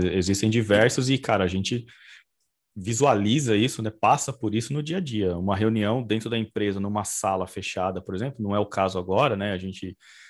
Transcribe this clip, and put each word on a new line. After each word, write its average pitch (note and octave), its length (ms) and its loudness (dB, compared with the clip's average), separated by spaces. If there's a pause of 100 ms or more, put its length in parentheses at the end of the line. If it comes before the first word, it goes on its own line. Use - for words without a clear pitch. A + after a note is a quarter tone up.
existem F#2+ 440 0
diversos A2+ 580 4
e, C3+ 80 2
cara, A2 260 0
a F#2 40 2
gente G2+ 400 -2 (880)
visualiza A2+ 800 2
isso, A#2 260 2
né? G#2+ 80 -4
Passa C3 420 2
por G#2 220 -4
isso A#2 180 -2
no D3+ 100 -4
dia D#3+ 140 -6
a G3 40 -2
dia. G#2 380 -2
Uma F#2+ 180 0
reunião A2 460 2
dentro A2 260 -2
da A#2 80 -2
empresa, G#2 440 -2
numa G2+ 240 -2
sala F#2+ 420 -2
fechada, F#2 560 -4
por F#2+ 120 -8
exemplo, A#2 280 -6
não G2+ 120 -2
é G2+ 40 2
o G#2 80 2
caso F#2+ 320 0
agora, G2+ 380 0
né? G2+ 160 -4
A F#2 60 -4
gente, F#2+ 380 -10 (340)